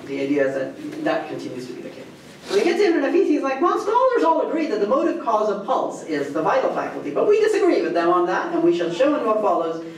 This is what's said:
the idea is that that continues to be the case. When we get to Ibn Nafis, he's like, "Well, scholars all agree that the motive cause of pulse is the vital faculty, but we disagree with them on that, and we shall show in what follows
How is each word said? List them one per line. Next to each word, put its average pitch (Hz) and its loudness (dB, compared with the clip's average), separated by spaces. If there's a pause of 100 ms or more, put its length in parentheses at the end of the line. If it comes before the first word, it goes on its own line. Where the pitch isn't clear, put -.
the 139 -6
idea 139 2
is 135 -6
that - -8
that - -2
continues 127 -10
to - -12
be - -14
the - -12
case. - -18 (440)
When 381 0
we - 2
get 359 2
to 415 4
Ibn 320 4
Nafis, 339 4
he's 285 2
like, 262 -2
"Well, 415 2
scholars 494 2
all 320 2
agree 311 -2
that 208 -2
the 202 0
motive 311 0
cause 214 0
of - -4
pulse - -4
is - -4
the - -2
vital - 0
faculty, - -6
but - 0
we 440 6
disagree - 2
with - -2
them 339 2
on 175 4
that, 175 -2
and 320 0
we 170 6
shall - -2
show 254 2
in - -2
what 214 2
follows 170 -2 (120)